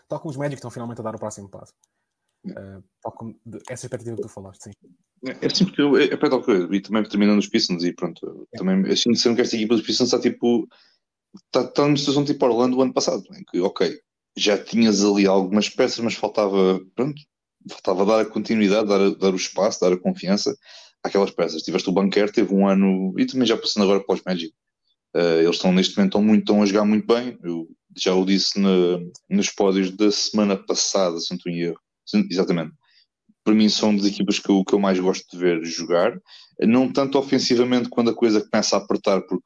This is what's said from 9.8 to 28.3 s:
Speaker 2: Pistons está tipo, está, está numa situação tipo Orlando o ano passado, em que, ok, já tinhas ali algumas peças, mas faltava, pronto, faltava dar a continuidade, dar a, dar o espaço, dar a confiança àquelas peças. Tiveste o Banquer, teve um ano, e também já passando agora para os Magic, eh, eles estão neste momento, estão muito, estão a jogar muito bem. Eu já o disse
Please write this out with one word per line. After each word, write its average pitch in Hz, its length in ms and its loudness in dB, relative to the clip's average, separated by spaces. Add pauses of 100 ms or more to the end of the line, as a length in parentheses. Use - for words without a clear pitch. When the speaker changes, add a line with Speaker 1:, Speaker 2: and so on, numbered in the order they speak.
Speaker 2:
Pistons 117 280 0
está 120 80 0
tipo, 120 440 0 (800)
está, 131 140 0
está 135 220 0
numa 147 140 4
situação 143 260 0
tipo 139 220 0
Orlando 127 320 2
o 131 40 2
ano 131 120 2
passado, 107 300 -2 (100)
em 95 100 -20
que, - 160 -4
ok, 87 400 -2 (380)
já 104 200 0
tinhas 107 460 2
ali 101 220 4
algumas 95 420 2
peças, 123 320 -2
mas 117 140 -2
faltava, 98 640 0 (160)
pronto, 143 260 -4 (480)
faltava 95 360 -2
dar 110 160 2
a 110 40 0
continuidade, 107 640 0
dar 98 140 2
a, 98 80 4
dar 95 240 0
o 92 40 -4
espaço, - 440 -2
dar 92 100 4
a 92 80 0
confiança 185 560 -2 (460)
àquelas 98 300 0
peças. 80 300 -4
Tiveste 92 280 -4
o 92 40 -2
Banquer, 98 380 0
teve 104 220 0
um 98 140 4
ano, 95 500 2
e 127 80 0
também 127 220 -2
já 110 100 2
passando - 260 -2
agora 98 200 2
para 95 120 0
os - 80 -10
Magic, 85 300 -6 (640)
eh, 85 280 2
eles 85 120 2
estão 92 160 0
neste 92 240 2
momento, 98 160 2
estão 104 120 0
muito, 107 180 4
estão 104 200 2
a 104 40 4
jogar 101 200 2
muito 104 220 2
bem. 120 340 0
Eu 85 260 -8 (280)
já - 180 0
o 92 120 2
disse 95 340 0